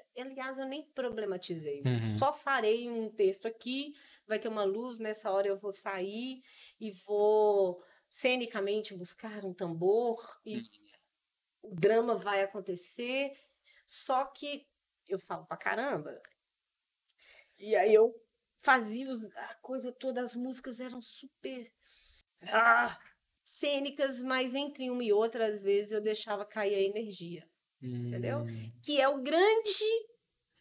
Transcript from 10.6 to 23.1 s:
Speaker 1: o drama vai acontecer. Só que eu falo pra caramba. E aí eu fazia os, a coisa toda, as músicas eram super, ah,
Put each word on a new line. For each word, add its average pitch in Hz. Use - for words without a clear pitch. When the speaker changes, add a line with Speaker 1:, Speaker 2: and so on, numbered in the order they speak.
Speaker 1:
o 208
drama 220
vai 196
acontecer. 240
Só -
que 285
eu 190
falo 165
pra -
caramba. 196
E 208
aí 214
eu 233
fazia 247
os, 233
a -
coisa 254
toda, 247
as 233
músicas 247
eram 254
super, 254
ah, 233